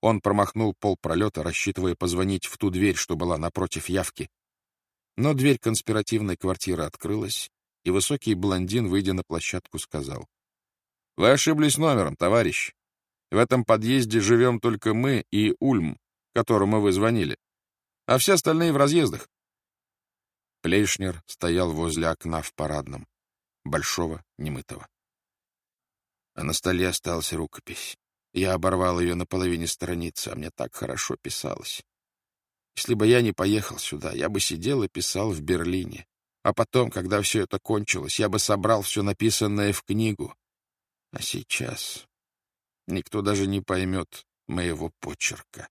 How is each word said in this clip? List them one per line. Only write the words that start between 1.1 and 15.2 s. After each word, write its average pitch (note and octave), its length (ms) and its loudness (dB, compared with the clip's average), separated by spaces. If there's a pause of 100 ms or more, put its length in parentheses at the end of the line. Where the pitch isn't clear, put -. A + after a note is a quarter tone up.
рассчитывая F2+ 500 -2
позвонить F2+ 520 -2
в - 120 -12
ту G2+ 120 0
дверь, F#2+ 260 2
что - 180 -4
была E2+ 240 -2
напротив E2+ 500 -4
явки. F#2 400 -4 (880)
Но D3 180 2
дверь C3+ 240 4
конспиративной G#2+ 800 0
квартиры F#2 460 -2
открылась, G2+ 680 -6 (340)
и F2+ 60 0
высокий G#2 440 0
блондин, F#2+ 540 0
выйдя F#2+ 240 2
на F#2 100 -2
площадку, - 560 -6
сказал: C#2 480 -8 (880)
"Вы G#2+ 140 6
ошиблись D3 480 4
номером, A2+ 380 2
товарищ. F#2+ 560 2 (580)
В F#2 60 0
этом A#2+ 280 4
подъезде A2+ 560 4
живем A#2 380 4
только A2 360 0
мы B2 360 0